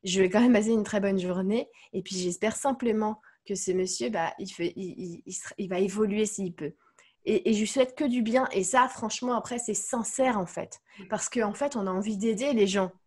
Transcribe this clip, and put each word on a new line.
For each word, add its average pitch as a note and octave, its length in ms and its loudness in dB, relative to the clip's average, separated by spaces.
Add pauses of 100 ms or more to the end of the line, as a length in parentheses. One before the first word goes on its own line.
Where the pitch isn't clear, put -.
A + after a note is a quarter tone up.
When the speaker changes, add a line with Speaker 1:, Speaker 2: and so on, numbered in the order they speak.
Speaker 1:
Je F#3+ 180 0
vais F#3 80 4
quand G#3 100 4
même B3 120 8
passer G#3+ 180 4
une A3 140 4
très G#3 160 -2
bonne G3 180 2
journée. F#3+ 500 -2 (240)
Et F#3+ 80 -4
puis, F#3+ 140 -10
j'espère F3+ 400 -2
simplement A3 680 0 (240)
que G3 120 -4
ce F#3 160 -2
monsieur, F#3 380 -2
bah, E3 280 -2
il F#3+ 140 -8
fait, F3 240 -4
il, F#3+ 200 -8
il, F3 300 -10
il F#3 60 -12
sera, - 260 -12
il G3 100 -6
va F#3 120 -2
évoluer G#3 460 2
s'il F#3+ 280 -6
peut. D#3 200 -8 (500)
Et, G#3+ 260 2
et - 40 6
je G#3 40 2
lui G#3+ 80 2
souhaite B3+ 300 2
que D#4 80 -2
du B3 180 2
bien. A#3 300 2
Et F#3+ 100 0
ça, B3+ 240 4
franchement, B3 480 -4
après, A3+ 240 -4
c'est A3 160 -6
sincère, A#3+ 640 0
en F3 80 -2
fait. - 340 -12 (200)
Speaker 2:
Oui. F#3+ 100 -16
Speaker 1:
Parce - 180 -2
qu'en G#3+ 240 0
fait, C#4+ 220 -2
on G3 140 -2
a - 20 -2
envie G3+ 260 -2
d'aider A3+ 360 0
les G3+ 160 6
gens. F#3 240 2 (140)